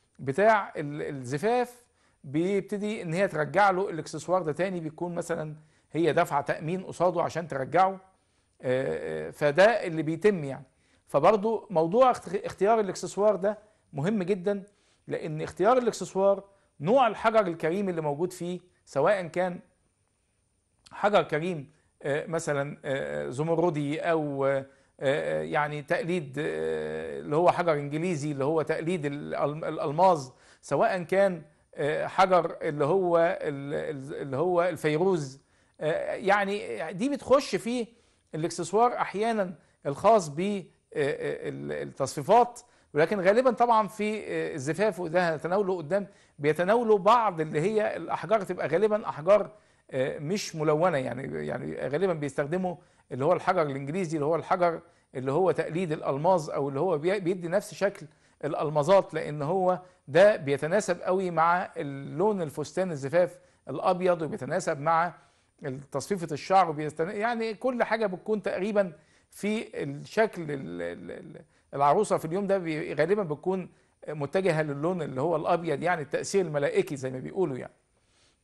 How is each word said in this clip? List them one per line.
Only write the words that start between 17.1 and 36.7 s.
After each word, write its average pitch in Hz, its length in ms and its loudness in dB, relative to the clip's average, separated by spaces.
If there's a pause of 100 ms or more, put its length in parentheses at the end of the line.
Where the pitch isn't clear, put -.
الكريم 175 420 -2
اللي 160 120 -4
موجود 151 320 -2
فيه، 175 260 -8 (260)
سواء 180 420 2
كان 175 320 -2 (1300)
حجر 202 320 2
كريم، 156 480 -4 (320)
آه، 143 220 -2
مثلًا، 147 600 -4
آه، 147 440 -4
زمردي 151 680 -2
أو، 147 460 -2
آه، 135 200 0 (340)
آه، 156 420 0
يعني 151 400 -2
تقليد، 160 580 -4
آه، 156 800 -4
اللي 156 160 -4
هو 170 160 4
حجر 170 220 2
إنجليزي 147 580 -4
اللي 135 120 -4
هو 156 180 0
تقليد 160 440 -2
الألم-، 151 600 -4
الألماظ، 156 640 2 (320)
سواء 185 420 0
كان، 185 380 2 (340)
آه، 156 320 -2
حجر 180 540 4
اللي 147 240 0
هو 175 320 4 (240)
ال-، 151 540 -4
ال-، 139 260 -10
اللي 135 160 -6
هو 175 260 2
الفيروز، 156 760 0 (420)
آه، 165 320 -2
يعني 196 800 -2